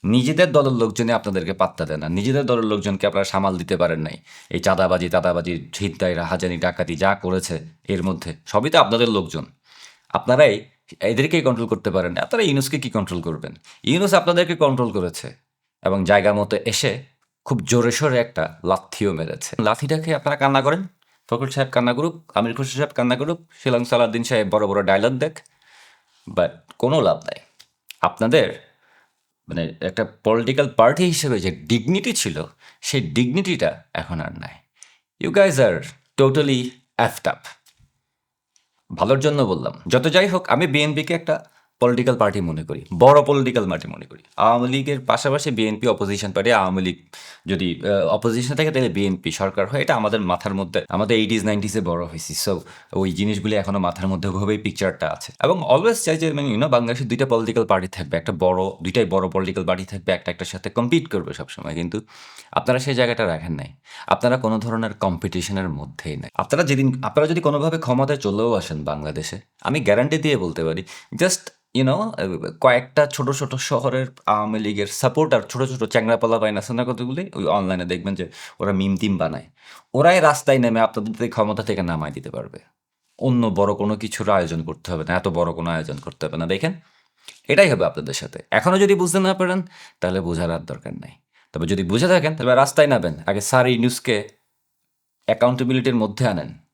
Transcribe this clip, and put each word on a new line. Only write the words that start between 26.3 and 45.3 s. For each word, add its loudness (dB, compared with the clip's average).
কোনো 2
লাভ 2
নাই। -10
আপনাদের 0
মানে -6
একটা -4
পলিটিক্যাল 2
পার্টি 4
হিসেবে 0
যে -2
ডিগনিটি -2
ছিল, -4
সেই -2
ডিগনিটিটা -2
এখন -6
আর -10
নাই। -16
You -4
guys 6
are 4
totally 4
effed 0
up। -8
ভালোর 2
জন্য 2
বললাম। -2
যত 2
যাই 4
হোক, -2
আমি 4
বিএনপিকে 0
একটা -4
পলিটিক্যাল 4
পার্টি 2
মনে -4
করি, -10
বড় 12
পলিটিক্যাল 2
পার্টি -6
মনে -14
করি। -20
আওয়ামী 4
লীগের -2
পাশাপাশি 0